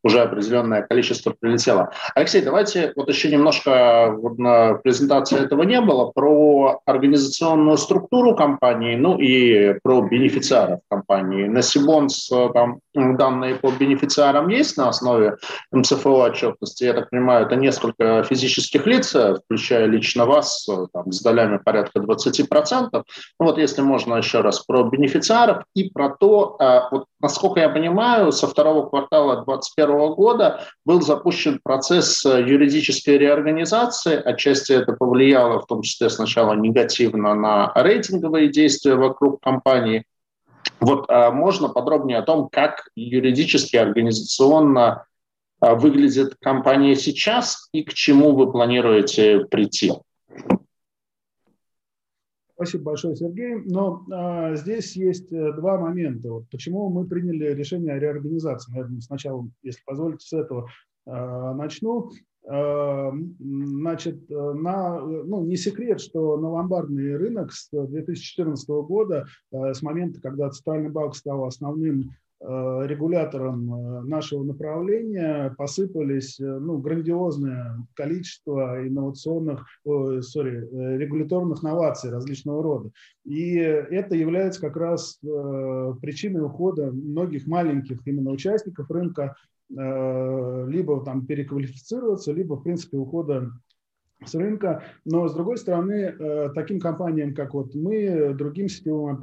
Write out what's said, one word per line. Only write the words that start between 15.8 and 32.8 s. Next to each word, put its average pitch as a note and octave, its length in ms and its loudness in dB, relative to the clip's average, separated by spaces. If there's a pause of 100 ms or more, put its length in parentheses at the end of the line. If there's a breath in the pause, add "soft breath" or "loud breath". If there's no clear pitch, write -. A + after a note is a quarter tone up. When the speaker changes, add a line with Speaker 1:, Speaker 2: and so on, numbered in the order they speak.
Speaker 1:
С - 80 2
Ф - 140 0
О C3 180 6
отчетности? A#2 600 -2
Я A#2+ 100 2
так A#2 160 -4
понимаю, B2 360 4
это B2 100 0
несколько A2+ 680 2
физических C3 640 0
лиц, A#3+ 280 2
э, G#2+ 200 4
включая A2+ 520 0
лично A2+ 380 2
вас, - 440 2
э, F#2 240 -4
там, F2+ 200 -8
с F#2+ 100 -8
долями A2+ 400 2
порядка G#2 380 0
двадцати G#2+ 420 0
процентов. A3 640 0 (340 loud breath)
Ну E3 80 2
вот, D3+ 120 2
если D3 240 -2
можно, B2+ 340 0
еще A2+ 260 0
раз G#2 180 0
про B2 240 2
бенефициаров D3 800 2 (100)
и F#3 160 -2
про C#3 180 -2
то, G3+ 520 4
э, B2+ 200 8 (100)
вот, C3+ 140 -4 (160)
насколько F3+ 400 0
я D#3 80 6
понимаю, F3+ 640 2
со - 140 0
второго D3+ 420 2
квартала C#3 560 2
двадцать C3 300 -6
первого D3+ 400 4
года G#3+ 460 4 (240 loud breath)
был E3+ 180 6
запущен D3 600 0
процесс, D#3 640 0
э, B2+ 180 6
юридической C#3+ 760 4